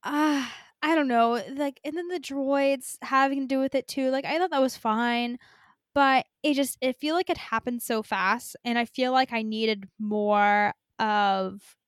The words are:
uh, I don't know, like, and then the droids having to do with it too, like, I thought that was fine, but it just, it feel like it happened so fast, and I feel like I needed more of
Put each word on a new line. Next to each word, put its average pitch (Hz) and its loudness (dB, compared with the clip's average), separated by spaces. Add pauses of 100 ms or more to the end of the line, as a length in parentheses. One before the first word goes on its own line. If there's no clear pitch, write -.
uh, 294 0 (360)
I 311 2
don't 294 2
know, 233 2 (140)
like, 277 -4
and 302 -6
then 349 -6
the 359 -4
droids 277 -2
having 269 2
to 262 -4
do 262 0
with 269 0
it 262 -2
too, 262 -2
like, 269 -2
I 294 -2
thought 349 0
that 277 2
was 262 0
fine, 240 -2 (560)
but 269 4 (160)
it 302 2
just, 269 0
it 254 -2
feel 302 -2
like 370 0
it 330 0
happened 233 -6
so 220 -2
fast, 196 -2
and 240 0
I 233 2
feel 254 -2
like 262 2
I 226 0
needed 220 -2 (100)
more 208 2 (260)
of 202 0 (120)